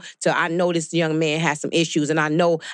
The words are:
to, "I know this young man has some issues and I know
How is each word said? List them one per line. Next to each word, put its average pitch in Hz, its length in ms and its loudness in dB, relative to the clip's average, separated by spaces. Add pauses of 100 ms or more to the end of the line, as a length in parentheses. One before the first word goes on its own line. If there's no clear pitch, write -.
(200)
to, 151 180 2
"I 170 80 2
know 175 260 0
this 165 220 -2
young 160 240 0
man 160 220 0
has 151 200 0
some - 120 -6
issues 156 380 0
and 156 100 2
I 151 80 2
know 170 320 2 (140)